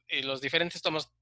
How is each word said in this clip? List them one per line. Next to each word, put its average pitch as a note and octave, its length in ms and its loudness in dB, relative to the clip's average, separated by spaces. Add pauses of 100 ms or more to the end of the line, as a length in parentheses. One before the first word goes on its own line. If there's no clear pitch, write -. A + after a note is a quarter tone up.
eh, C#3 160 0
los C3+ 180 -2
diferentes E3 400 0
tomos D#3 300 0 (100)